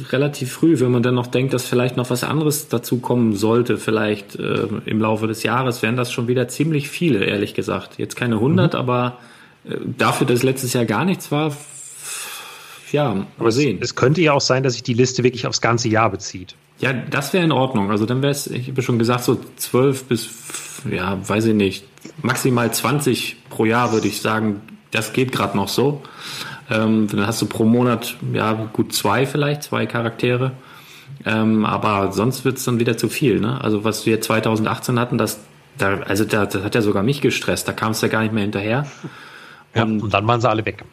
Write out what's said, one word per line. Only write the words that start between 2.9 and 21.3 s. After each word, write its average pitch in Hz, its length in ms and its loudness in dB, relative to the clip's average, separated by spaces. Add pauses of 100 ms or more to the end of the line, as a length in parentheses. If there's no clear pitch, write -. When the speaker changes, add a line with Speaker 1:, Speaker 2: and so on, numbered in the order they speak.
Speaker 1:
kommen 120 360 2
sollte, 110 420 2
vielleicht, 107 600 -2
äh, 107 300 -2 (180)
im 110 160 0
Laufe 110 260 2
des 110 160 -4
Jahres, 123 380 0
wären 113 160 0
das 123 160 -2
schon 120 140 -4
wieder 123 200 0
ziemlich 147 420 -2
viele, 117 360 0
ehrlich 101 300 -2
gesagt. 95 420 -4
Jetzt - 180 -6
keine 117 240 0
hundert, 170 340 4
Speaker 2:
Mhm. - 60 -2
Speaker 1:
aber, 123 380 0 (480)
äh, - 100 -6 (220)
dafür, 123 300 2
dass 120 160 4
letztes 131 300 0
Jahr 120 120 2
gar 110 180 0
nichts 185 280 -2
war, 151 160 0
f-, - 1400 -12
ja, 143 220 0
mal 98 120 -2 (140)
Speaker 2:
Aber 113 100 4
es, 110 60 2
Speaker 1:
sehen. 131 260 2
Speaker 2:
es 120 140 -6
könnte 156 260 4
ja 151 120 6
auch 139 80 2
sein, 131 220 2
dass 127 100 2
sich - 100 -10
die 123 100 -2
Liste 123 300 2
wirklich 123 240 2
aufs - 140 -4
ganze 117 280 2
Jahr 110 220 4
bezieht. - 440 -12 (240)
Speaker 1:
Ja, 127 140 0
das 143 400 -4
wär 180 100 2
in 160 80 2
Ordnung. 123 400 2
Also 107 140 2
dann 127 160 -2
wär's, 139 260 -2
ich 120 220 -6
hab 131 80 -4
ja 123 60 -2
schon 120 160 0
gesagt, 120 240 2
so 117 160 2 (180)
zwölf 131 480 2
bis, 113 220 -2
f-, - 540 -14 (100)
ja, 92 260 -2 (100)
weiß 107 180 0